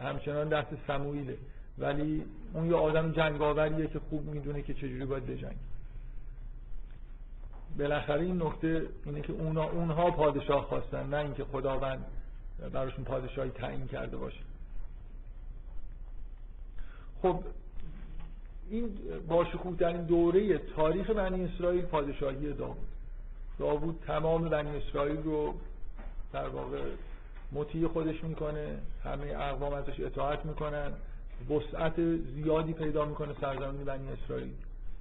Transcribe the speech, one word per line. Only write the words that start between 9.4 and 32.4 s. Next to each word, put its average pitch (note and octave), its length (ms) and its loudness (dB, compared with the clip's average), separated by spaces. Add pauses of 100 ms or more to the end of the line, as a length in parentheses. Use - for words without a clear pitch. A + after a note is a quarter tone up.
اونها E3 460 4
پادشاه C#3+ 540 4
خواستن، C3+ 420 -2
نه C#3 100 0
اینکه C#3+ 280 -2
خداوند C3 600 0 (680)
براشون C3 320 0
پادشاهی B2+ 460 -2
تعیین C3 360 -4
کرده C3 300 -4
باشه. - 240 -4 (2750)
خب، F3 180 6 (1300)
این A3+ 200 0 (380)
باشکوه‌ترین E3+ 760 4
دوره E3+ 560 6
تاریخ D#3+ 520 2
بنی F#3 340 2
اسرائیل F3 380 2
پادشاهی C#3+ 720 0
داوود. B2 340 -2 (720)
داوود D3 480 2
تمام D#3+ 420 4
بنی D3 280 2
اسرائیل D3 460 2
رو D#3 320 2 (800)
در C#3 160 -2
واقع C3+ 320 -4 (720)
مطیع D3+ 360 2
خودش D#3+ 360 0
می‌کنه، D3+ 540 -2 (260)
همه C#3+ 360 -2
اقوام C#3 320 0
ازش C#3 280 0
اطاعت C#3 440 0
می‌کنن، D3 480 -2 (580)
وسعت D#3+ 680 2
زیادی D#3 560 2